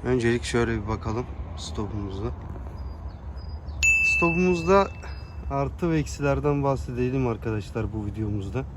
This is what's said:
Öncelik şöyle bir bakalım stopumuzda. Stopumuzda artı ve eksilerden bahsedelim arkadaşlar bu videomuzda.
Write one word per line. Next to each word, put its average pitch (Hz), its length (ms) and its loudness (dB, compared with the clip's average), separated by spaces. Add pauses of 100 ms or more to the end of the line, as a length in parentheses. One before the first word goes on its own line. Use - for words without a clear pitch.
Öncelik 120 400 4
şöyle 113 380 2
bir 101 60 -6
bakalım 113 380 -2 (300)
stopumuzda. 101 720 -4 (1900)
Stopumuzda 180 720 6 (640)
artı 139 400 0
ve 160 80 4
eksilerden 143 640 2
bahsedelim 127 680 2
arkadaşlar 107 640 -2
bu 107 140 -4
videomuzda. 104 580 -2 (120)